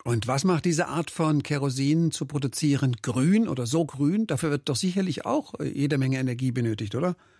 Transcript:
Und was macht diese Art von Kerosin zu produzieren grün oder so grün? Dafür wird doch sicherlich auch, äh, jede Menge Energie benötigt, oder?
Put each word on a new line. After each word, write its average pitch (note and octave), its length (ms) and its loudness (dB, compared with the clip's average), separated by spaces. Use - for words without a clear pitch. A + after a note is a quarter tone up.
Und A2+ 220 -2
was C3+ 180 0
macht F3+ 220 2
diese E3 220 2
Art D3 220 -2
von D#3 320 2
Kerosin C#3+ 680 2
zu - 160 -6
produzieren C3+ 760 0
grün E3+ 480 2
oder B2+ 180 -2
so D3+ 200 2
grün? D#3+ 400 0
Dafür D3+ 240 -2
wird C#3+ 180 -2
doch C3+ 80 0
sicherlich F#3 480 -2
auch, C4 340 -2
äh, - 60 -4
jede C#3+ 320 0
Menge C3 220 0
Energie B2+ 340 -2
benötigt, A2+ 420 -2
oder? E3+ 220 -2